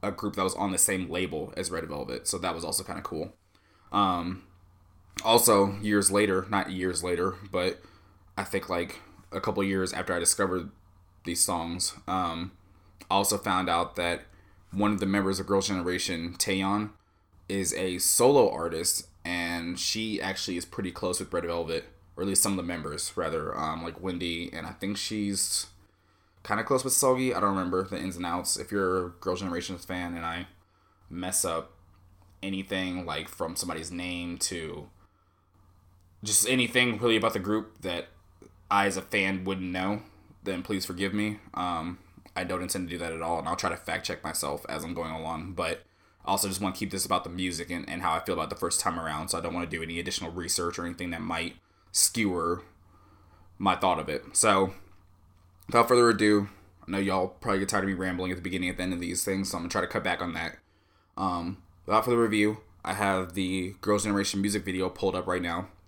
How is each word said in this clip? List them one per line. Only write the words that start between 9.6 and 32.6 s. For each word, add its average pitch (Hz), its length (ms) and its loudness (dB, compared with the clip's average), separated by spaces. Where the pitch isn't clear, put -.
years 95 300 0
after 92 180 -4
I 87 60 0
discovered 90 500 2
these - 180 0
songs, 85 520 -2
um, 87 460 -2
I 92 40 2
also 101 240 2
found 92 320 0
out 87 260 0
that 87 280 0
one 104 220 2
of 98 80 0
the 98 60 0
members 95 340 2
of 95 60 -4
Girls' 98 220 4
Generation, 90 680 -2
Taeyeon, 101 540 0
is 98 240 0
a 90 260 -2
solo 123 540 6
artist, 82 560 -2
and 87 520 -4
she 110 420 -2
actually 92 360 -4
is 85 100 -6
pretty 92 240 -6
close 90 280 -2
with 87 140 -6
Red 85 120 -2
Velvet, 82 400 -2
or - 80 -6
at 98 60 -2
least 95 140 4
some 104 100 2
of 95 60 0
the 87 40 -4
members, 82 540 -6
rather, 80 400 -4
um, 80 260 -4
like 85 180 -10
Wendy, 87 520 -4
and 82 140 -8
I 92 60 -10
think 101 260 -6
she's 101 680 -2
kinda 107 220 -2
close 127 200 2
with 127 80 0
Seulgi. 127 420 4
I 90 60 0
don't 98 160 4
remember 92 280 0
the 95 140 -6
ins 87 180 -4
and 87 100 -4
outs. 87 300 0
If - 140 -6
you're 92 360 2
a 87 40 -8
Girls' 90 200 -2
Generation 87 380 -4
fan 87 360 -6
and 85 100 -6
I 85 220 -4
mess 90 360 -2
up 82 280 -2
anything, 95 640 -4